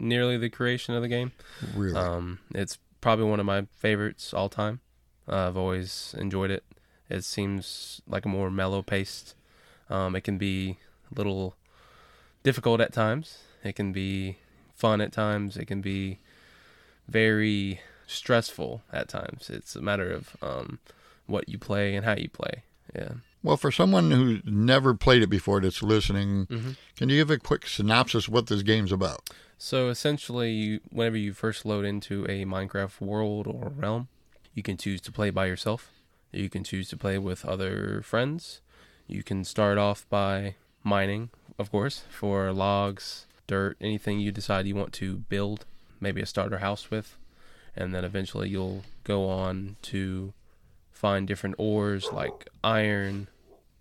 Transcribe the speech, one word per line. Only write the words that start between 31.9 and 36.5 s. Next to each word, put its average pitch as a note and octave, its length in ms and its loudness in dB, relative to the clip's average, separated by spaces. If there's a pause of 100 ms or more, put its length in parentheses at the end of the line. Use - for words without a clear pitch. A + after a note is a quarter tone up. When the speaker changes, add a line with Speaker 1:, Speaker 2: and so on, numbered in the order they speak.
Speaker 1:
a G2 180 -2
Minecraft G2 560 -2
world G#2 460 -2
or B2 300 -6
realm, A#2 320 -2 (460)
you G2+ 80 -6
can F#2+ 140 -2
choose F#2+ 260 -4
to - 100 -14
play G#2 180 0
by F#2+ 160 0
yourself. G#2+ 440 -4 (420)
You F#2+ 160 -2
can F#2+ 160 -6